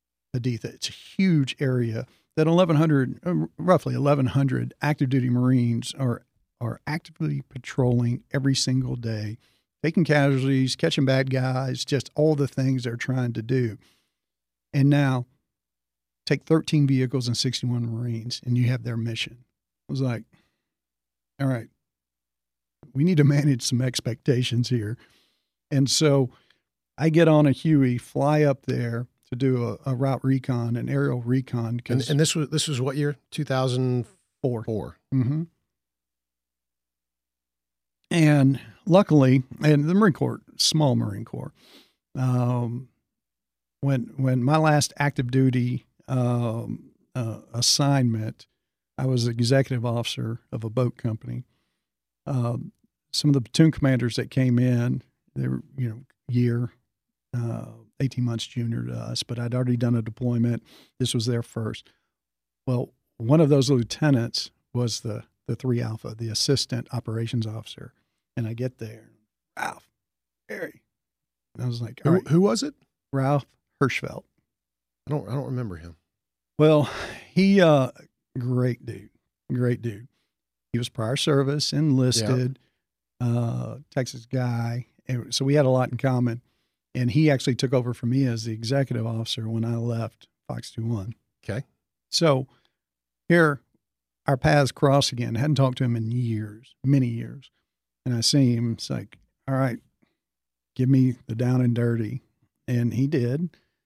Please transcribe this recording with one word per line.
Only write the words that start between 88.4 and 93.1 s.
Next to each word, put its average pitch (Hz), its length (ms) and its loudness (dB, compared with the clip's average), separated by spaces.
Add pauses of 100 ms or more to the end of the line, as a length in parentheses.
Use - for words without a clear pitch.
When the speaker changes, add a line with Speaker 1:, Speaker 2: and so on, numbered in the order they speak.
Speaker 1:
the 117 80 -6
executive 113 540 -4
officer 113 420 -6
when 113 160 -2
I 117 120 -2
left 117 520 -6 (180)
Fox - 240 -12
two 113 140 -8
one. 113 300 -6 (280)
Speaker 2:
Okay. 113 220 -8 (460)
Speaker 1:
So 135 360 2 (800)